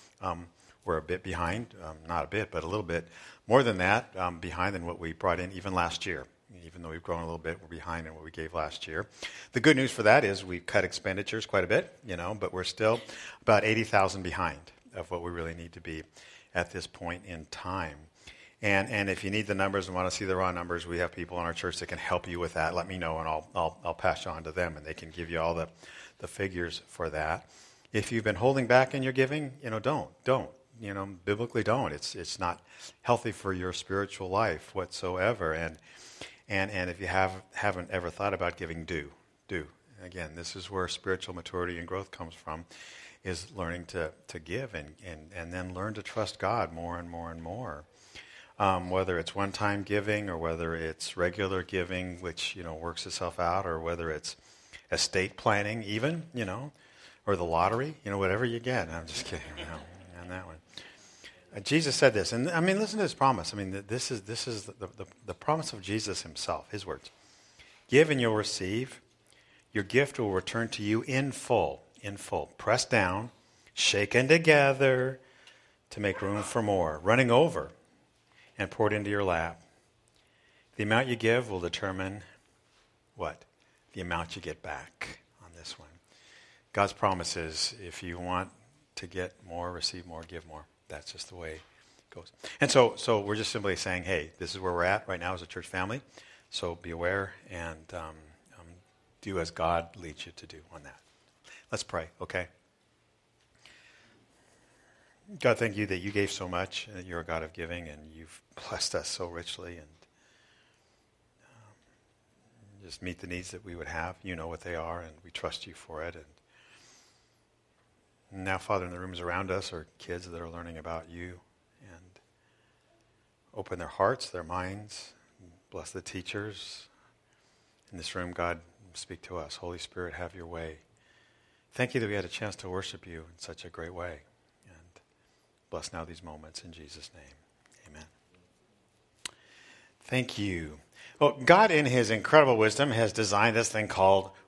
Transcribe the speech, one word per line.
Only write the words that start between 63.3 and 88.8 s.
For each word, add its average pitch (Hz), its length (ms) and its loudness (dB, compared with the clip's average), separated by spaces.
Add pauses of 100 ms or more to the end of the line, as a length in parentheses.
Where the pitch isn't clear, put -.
I 107 40 -8
mean, 95 140 -4
th-, 98 160 -8
this 120 240 -2
is, 113 100 -4
this 107 260 -6
is 110 180 -6
the, 98 220 -10 (100)
the, 101 80 -10 (200)
the 95 80 -6
promise 156 380 -2
of 107 100 -10
Jesus 101 420 -2
himself, 80 480 -6
his 98 140 -6
words. 78 260 -8 (760)
"Give 156 220 10
and 139 100 4
you'll 113 160 4
receive. 107 640 -2 (720)
Your 104 140 2
gift 127 340 4
will 107 120 2
return 117 380 0
to 107 140 -6
you 107 200 2
in 135 280 0
full," 85 520 2 (180)
in 101 160 -10
full. 80 300 -4 (100)
"Pressed 117 320 2
down, 104 420 4 (420)
shaken 107 540 4
together 139 920 6 (720)
to - 100 -8
make 98 200 0
room 101 220 0
for 117 180 0
more, 90 400 2
running 117 300 6
over 127 400 6 (840)
and 98 120 -2
poured 104 220 2
into 104 180 0
your 101 140 2
lap." 85 380 0 (1120)
The 110 80 -2
amount 113 240 6
you 123 80 0
give 113 340 4
will 92 120 -2
determine 95 640 -2 (920)
what? 78 300 -6 (480)
The 95 80 -8
amount 85 340 -4
you 95 60 -10
get 82 200 -8
back - 580 -12 (220)
on 85 160 -20
this - 220 -14
one. 78 80 -20 (840)
God's 101 180 4
promise 92 460 0
is, 80 440 -4
if 87 220 -12
you 87 160 -6
want 90 300 0 (460)